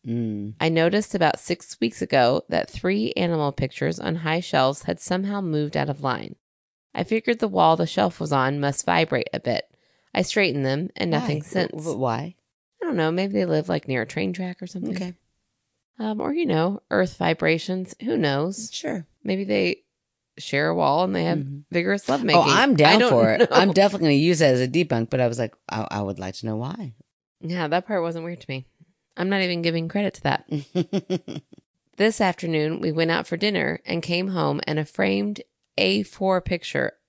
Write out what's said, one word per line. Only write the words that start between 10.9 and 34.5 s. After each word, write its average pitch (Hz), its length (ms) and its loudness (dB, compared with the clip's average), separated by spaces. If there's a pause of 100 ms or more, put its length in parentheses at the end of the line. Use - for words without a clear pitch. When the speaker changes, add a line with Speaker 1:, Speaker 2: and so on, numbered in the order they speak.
Speaker 2:
and 175 140 -2
nothing 147 280 0
Speaker 1:
Why? 151 60 -10
Speaker 2:
since. - 260 -2 (140)
Speaker 1:
Wh-, 165 100 -2
wh-, 110 40 -6
why? 131 360 -4 (460)
Speaker 2:
I 392 40 -6
don't 285 120 -2
know. 160 140 0
Maybe 196 220 -2
they 196 120 0
live, 160 240 0
like, 165 180 -4
near 127 140 -2
a - 60 -4
train 190 260 -4
track 180 280 -8
or 180 60 -12
something. 180 280 -6
Speaker 1:
Okay. 180 180 -8 (880)
Speaker 2:
Um, 214 200 -4
or, - 140 -2
you 330 120 -2
know, 180 360 0 (100)
earth 185 260 0
vibrations. 170 840 -2
Who 226 140 -2
knows? 170 560 0
Speaker 1:
Sure. 262 320 -6 (180)
Speaker 2:
Maybe 196 220 -2
they 196 380 0 (560)
share 147 300 -2
a 170 60 0
wall 156 280 2
and 190 120 -2
they 170 80 0
have 165 160 0
Speaker 1:
Mm-hmm. 139 200 -8 (120)
Speaker 2:
vigorous 185 380 -2
lovemaking. 240 320 4
Speaker 1:
Oh, - 60 4
I'm 226 240 6
Speaker 2:
I 208 40 4
Speaker 1:
down 156 240 8
Speaker 2:
don't 247 100 6
Speaker 1:
for 113 220 6
it. 107 80 2
Speaker 2:
know. 240 160 6
Speaker 1:
I'm 180 180 6
definitely 196 360 4
gonna 143 60 6
use 160 240 4
that 143 140 6
as 127 80 4
a 127 60 0
debunk, 127 420 0
but 131 100 -2
I 123 80 4
was 117 120 -2
like, 113 160 -4 (140)
I, 107 200 -4
I 104 120 -4
would 98 180 -4
like 95 160 -8
to 113 100 -10
know 110 120 -2
why. 143 360 -8 (480)
Speaker 2:
Yeah, 170 260 -4
that 175 200 0
part 196 160 -2
wasn't 165 220 -6
weird 175 160 -10
to - 80 -18
me. 131 180 -8 (480)
I'm 180 140 -2
not 196 120 2
even 175 220 -2
giving 165 240 0
credit 202 280 -2
to - 80 -20
that. - 260 -2
Speaker 1:
<laughs> 170 920 -4 (560)
Speaker 2:
This 220 240 2
afternoon, 165 580 0
we 170 120 -2
went 165 180 2
out - 160 0
for 170 120 -6
dinner 175 460 0
and 175 200 -4
came 175 240 -2
home 156 400 0